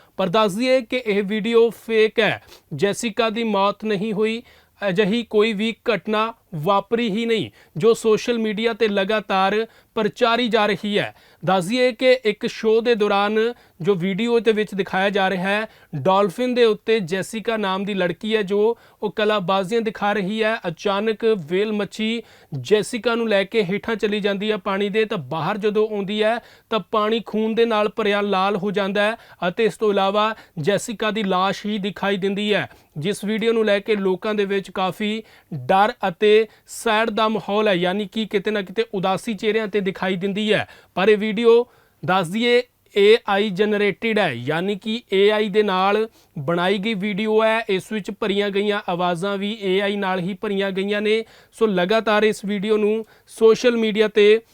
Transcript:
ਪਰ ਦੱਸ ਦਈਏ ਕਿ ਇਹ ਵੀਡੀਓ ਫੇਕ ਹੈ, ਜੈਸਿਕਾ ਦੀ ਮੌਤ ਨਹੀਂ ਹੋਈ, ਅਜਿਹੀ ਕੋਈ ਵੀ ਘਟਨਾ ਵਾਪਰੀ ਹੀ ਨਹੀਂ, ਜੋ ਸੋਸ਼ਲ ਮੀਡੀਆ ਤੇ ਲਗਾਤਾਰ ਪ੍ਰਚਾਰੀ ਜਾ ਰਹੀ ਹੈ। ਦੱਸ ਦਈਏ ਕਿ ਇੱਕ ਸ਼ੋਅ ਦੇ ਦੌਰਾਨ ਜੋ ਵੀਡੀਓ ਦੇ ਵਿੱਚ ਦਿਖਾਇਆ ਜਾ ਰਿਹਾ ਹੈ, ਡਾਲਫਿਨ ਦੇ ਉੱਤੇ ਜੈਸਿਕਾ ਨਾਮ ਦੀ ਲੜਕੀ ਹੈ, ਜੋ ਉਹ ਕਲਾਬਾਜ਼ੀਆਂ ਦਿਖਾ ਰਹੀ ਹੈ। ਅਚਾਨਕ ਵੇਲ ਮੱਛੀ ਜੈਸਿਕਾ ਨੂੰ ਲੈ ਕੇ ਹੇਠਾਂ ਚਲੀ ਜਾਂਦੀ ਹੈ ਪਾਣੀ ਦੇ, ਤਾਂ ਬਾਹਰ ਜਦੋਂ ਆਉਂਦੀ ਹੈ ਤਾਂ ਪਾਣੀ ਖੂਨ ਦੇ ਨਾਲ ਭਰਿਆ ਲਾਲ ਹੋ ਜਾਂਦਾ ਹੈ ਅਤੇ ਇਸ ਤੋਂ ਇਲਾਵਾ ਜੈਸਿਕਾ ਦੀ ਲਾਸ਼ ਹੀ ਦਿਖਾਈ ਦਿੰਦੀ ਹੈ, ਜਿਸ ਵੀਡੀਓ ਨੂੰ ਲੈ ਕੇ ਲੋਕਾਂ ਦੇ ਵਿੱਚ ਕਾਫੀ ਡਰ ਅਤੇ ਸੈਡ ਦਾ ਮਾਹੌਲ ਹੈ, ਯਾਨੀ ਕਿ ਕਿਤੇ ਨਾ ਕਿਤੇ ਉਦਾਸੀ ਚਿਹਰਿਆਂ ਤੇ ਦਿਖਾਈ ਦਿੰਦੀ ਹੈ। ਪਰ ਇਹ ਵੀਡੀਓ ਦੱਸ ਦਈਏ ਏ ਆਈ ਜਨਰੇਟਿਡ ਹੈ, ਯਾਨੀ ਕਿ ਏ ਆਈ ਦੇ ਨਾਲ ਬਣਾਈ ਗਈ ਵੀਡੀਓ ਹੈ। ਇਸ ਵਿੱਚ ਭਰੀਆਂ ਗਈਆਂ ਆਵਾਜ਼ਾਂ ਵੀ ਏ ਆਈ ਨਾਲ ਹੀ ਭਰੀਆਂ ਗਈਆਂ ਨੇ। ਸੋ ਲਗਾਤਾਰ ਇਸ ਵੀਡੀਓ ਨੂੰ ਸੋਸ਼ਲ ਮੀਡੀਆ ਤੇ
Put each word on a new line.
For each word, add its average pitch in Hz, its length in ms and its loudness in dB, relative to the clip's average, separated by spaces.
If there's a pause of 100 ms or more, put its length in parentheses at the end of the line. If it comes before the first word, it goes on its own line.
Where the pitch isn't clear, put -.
(180)
ਪਰ 190 100 0
ਦੱਸ 202 280 2
ਦਈਏ 254 260 2
ਕਿ 247 240 -6
ਇਹ 208 180 0
ਵੀਡੀਓ 226 460 2 (180)
ਫੇਕ 220 320 0
ਹੈ, 156 220 0 (320)
ਜੈਸਿਕਾ 202 560 -2
ਦੀ 226 140 -4
ਮੌਤ 202 420 0
ਨਹੀਂ 214 280 -2
ਹੋਈ, 220 280 -2 (400)
ਅਜਿਹੀ 202 420 0
ਕੋਈ 220 300 0
ਵੀ 214 200 -2 (160)
ਘਟਨਾ 214 440 -2 (220)
ਵਾਪਰੀ 196 540 0
ਹੀ 226 160 -2
ਨਹੀਂ, 214 240 -2 (280)
ਜੋ 214 160 4
ਸੋਸ਼ਲ 226 440 0
ਮੀਡੀਆ 220 360 -2
ਤੇ 220 140 2
ਲਗਾਤਾਰ 208 800 0 (300)
ਪ੍ਰਚਾਰੀ 233 520 0
ਜਾ 208 180 2
ਰਹੀ 208 320 -2
ਹੈ। 120 160 -2 (300)
ਦੱਸ 185 220 2
ਦਈਏ 247 260 2
ਕਿ 254 200 2 (140)
ਇੱਕ 208 220 -2
ਸ਼ੋਅ 220 340 0
ਦੇ 240 140 2
ਦੌਰਾਨ 208 580 0 (280)
ਜੋ 185 140 2
ਵੀਡੀਓ 196 440 0
ਦੇ 220 120 2
ਵਿੱਚ 214 240 -2
ਦਿਖਾਇਆ 190 340 -2
ਜਾ 190 200 0
ਰਿਹਾ 190 200 -2
ਹੈ, 214 180 -2 (280)
ਡਾਲਫਿਨ 196 580 0
ਦੇ 240 100 2
ਉੱਤੇ 226 360 2
ਜੈਸਿਕਾ 190 580 -6
ਨਾਮ 196 280 -2
ਦੀ 208 80 -4
ਲੜਕੀ 190 420 -2
ਹੈ, 214 60 2
ਜੋ 208 360 0 (260)
ਉਹ 208 80 -2
ਕਲਾਬਾਜ਼ੀਆਂ 208 720 0
ਦਿਖਾ 208 320 -2
ਰਹੀ 214 300 -2
ਹੈ। 220 120 0 (120)
ਅਚਾਨਕ 208 580 -2 (240)
ਵੇਲ 202 220 0
ਮੱਛੀ 220 500 -4 (300)
ਜੈਸਿਕਾ 202 640 0
ਨੂੰ 226 140 0
ਲੈ 196 140 2
ਕੇ 214 200 0
ਹੇਠਾਂ 202 320 -4
ਚਲੀ 208 240 -2
ਜਾਂਦੀ 202 320 -2
ਹੈ 214 60 -2
ਪਾਣੀ 202 320 -2
ਦੇ, 220 160 0
ਤਾਂ 214 120 -4
ਬਾਹਰ 160 400 -4
ਜਦੋਂ 214 320 0
ਆਉਂਦੀ 208 340 -4
ਹੈ 226 140 0 (320)
ਤਾਂ 220 100 -2 (120)
ਪਾਣੀ 214 340 0
ਖੂਨ 220 300 -2
ਦੇ 233 100 2
ਨਾਲ 214 240 0
ਭਰਿਆ 208 320 -2
ਲਾਲ 202 360 0
ਹੋ 196 140 -4
ਜਾਂਦਾ 196 300 0
ਹੈ 220 160 0 (300)
ਅਤੇ 220 180 0
ਇਸ 202 120 -2
ਤੋਂ 214 140 0
ਇਲਾਵਾ 202 420 2 (260)
ਜੈਸਿਕਾ 202 520 -2
ਦੀ 214 120 -4
ਲਾਸ਼ 190 420 -2
ਹੀ 214 120 -4
ਦਿਖਾਈ 202 400 -4
ਦਿੰਦੀ 202 360 -2
ਹੈ, 156 140 -2 (300)
ਜਿਸ 190 260 -4
ਵੀਡੀਓ 220 300 0
ਨੂੰ 226 120 2
ਲੈ 202 140 2
ਕੇ 214 160 -2
ਲੋਕਾਂ 196 400 -2
ਦੇ 202 100 0
ਵਿੱਚ 196 260 -4
ਕਾਫੀ 208 500 -4 (440)
ਡਰ 196 280 4 (140)
ਅਤੇ 208 240 2 (360)
ਸੈਡ 226 420 -2
ਦਾ 220 180 0
ਮਾਹੌਲ 214 400 0
ਹੈ, 202 60 4
ਯਾਨੀ 180 340 -2
ਕਿ 220 180 -4
ਕਿਤੇ 208 260 -2
ਨਾ 208 100 -2
ਕਿਤੇ 202 320 -4
ਉਦਾਸੀ 190 400 -2
ਚਿਹਰਿਆਂ 220 340 -2
ਤੇ 208 120 -2
ਦਿਖਾਈ 190 360 -4
ਦਿੰਦੀ 202 380 -2
ਹੈ। 143 120 0 (300)
ਪਰ 196 140 2
ਇਹ 214 80 6
ਵੀਡੀਓ 226 480 4 (380)
ਦੱਸ 180 240 0
ਦਈਏ 240 340 2 (340)
ਏ 208 200 8 (120)
ਆਈ 208 220 0
ਜਨਰੇਟਿਡ 208 720 0
ਹੈ, 180 140 2
ਯਾਨੀ 156 420 -4
ਕਿ 220 260 -6 (120)
ਏ 196 160 6
ਆਈ 214 200 0
ਦੇ 214 140 2
ਨਾਲ 202 440 2 (320)
ਬਣਾਈ 175 380 0
ਗਈ 214 160 -2
ਵੀਡੀਓ 214 500 0
ਹੈ। 220 260 0
ਇਸ 190 220 -2
ਵਿੱਚ 214 200 -6
ਭਰੀਆਂ 202 380 -2
ਗਈਆਂ 202 400 -2
ਆਵਾਜ਼ਾਂ 180 480 -2
ਵੀ 202 240 -6
ਏ 190 200 0
ਆਈ 202 140 -2
ਨਾਲ 185 240 -2
ਹੀ 185 140 -4
ਭਰੀਆਂ 196 380 -4
ਗਈਆਂ 202 300 -2
ਨੇ। 214 220 0 (280)
ਸੋ - 140 0
ਲਗਾਤਾਰ 214 580 2
ਇਸ 214 220 0
ਵੀਡੀਓ 208 320 0
ਨੂੰ 214 280 0 (220)
ਸੋਸ਼ਲ 226 500 4
ਮੀਡੀਆ 220 300 2
ਤੇ 214 320 6 (140)